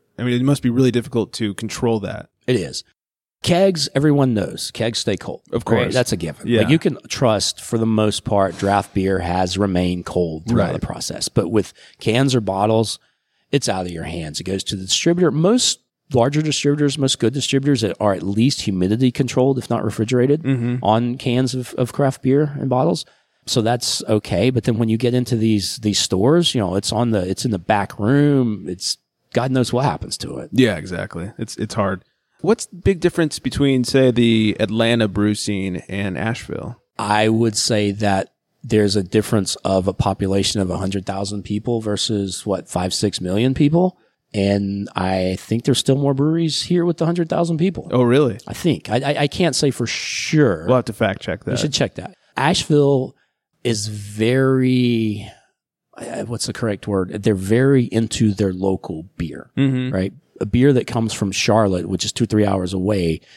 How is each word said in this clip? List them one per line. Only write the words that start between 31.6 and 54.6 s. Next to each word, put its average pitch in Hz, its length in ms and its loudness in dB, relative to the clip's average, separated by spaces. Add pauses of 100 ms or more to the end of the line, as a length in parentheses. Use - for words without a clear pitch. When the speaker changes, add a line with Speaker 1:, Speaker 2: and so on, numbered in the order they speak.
Speaker 1:
hard. 98 320 -4 (340)
What's 202 260 -2
the - 100 -20
big 175 240 0
difference 170 380 0
between, 135 460 2
say, 131 260 4
the 113 500 4
Atlanta 113 480 2
brew 104 260 0
scene 98 420 -4 (120)
and 95 300 -6
Asheville? 113 580 -6 (220)
Speaker 2:
I 107 320 2
would 113 260 2
say 104 360 0
that 101 420 -2 (280)
there's 107 340 2
a 101 60 0
difference 104 540 0
of 95 320 0
a 92 60 0
population 98 640 0
of 92 100 0
a 87 60 -4
hundred 95 300 -4
thousand 101 380 -6
people 113 360 -2
versus, 104 640 -4
what, 95 240 -2
five, 92 240 -4
six - 280 -2
million 104 340 0
people. 165 440 2 (360)
And 101 600 0
I 92 440 0
think - 260 -4
there's 135 140 2
still 135 180 2
more 139 160 0
breweries 156 520 0
here 180 200 0
with 170 140 -2
the 160 80 0
hundred 170 240 -2
thousand 165 280 -2
people. 175 320 -2
Speaker 1:
Oh, 127 120 2
really? 123 440 4
Speaker 2:
I - 60 -10
think. - 380 -2
I, 107 60 0
I, 139 260 0
I 147 40 2
can't 151 300 0
say 147 140 2
for 120 160 -2
sure. 107 800 0
Speaker 1:
We'll 123 100 4
have 123 100 0
to 117 60 -8
fact 98 300 -2
check - 220 -6
that. - 80 -6
Speaker 2:
We - 40 -2
should 147 160 -2
check 127 220 -2
that. - 200 -14 (220)
Asheville 143 800 2 (460)
is 110 260 -2
very, 113 1400 0 (640)